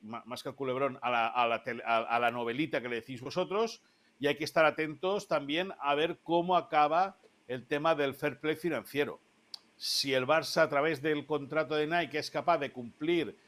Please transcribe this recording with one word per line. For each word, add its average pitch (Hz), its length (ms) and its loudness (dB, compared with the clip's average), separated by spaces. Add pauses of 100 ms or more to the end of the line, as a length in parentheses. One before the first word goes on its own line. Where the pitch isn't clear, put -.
ma-, 113 240 -12
más 120 180 -12
que 143 60 -8
al 120 60 -12
culebrón, 131 460 -2
a 120 80 0
la, 117 180 2
a 120 200 2
la 113 160 0
tele-, 120 220 -4
a, 117 120 4
a 117 220 2
la 120 120 4
novelita 123 500 -2
que 123 80 -6
le 120 80 -2
decís 120 240 -8
vosotros, 185 600 -2 (380)
y 139 80 0
hay 143 100 2
que 151 80 -4
estar 160 200 4
atentos 156 600 0
también 160 520 -2
a 143 160 2
ver 160 280 -2
cómo 175 320 2
acaba 160 600 2 (300)
el 123 180 -8
tema 151 300 2
del 143 180 0
fair 143 260 -4
play 156 160 -2
financiero. 135 640 -4 (560)
Si - 380 -2
el 131 120 2
Barça, 156 360 2
a 156 80 4
través 147 320 0
del 151 240 -2
contrato 151 500 -2
de 151 120 2
Nike, 156 320 -2
es - 120 -8
capaz 151 280 2
de 139 120 -4
cumplir 127 640 -2 (120)